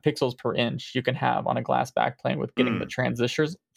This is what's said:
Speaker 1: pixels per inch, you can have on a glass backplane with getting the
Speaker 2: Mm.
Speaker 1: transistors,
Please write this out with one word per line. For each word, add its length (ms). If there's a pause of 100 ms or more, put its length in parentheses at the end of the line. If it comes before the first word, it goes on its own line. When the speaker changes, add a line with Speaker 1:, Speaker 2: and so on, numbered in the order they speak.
Speaker 1:
pixels 320
per 160
inch, 400
you 80
can 140
have 320
on 80
a 60
glass 280
backplane 480
with 180
getting 240
the 60
Speaker 2:
Mm. 40
Speaker 1:
transistors, 640 (220)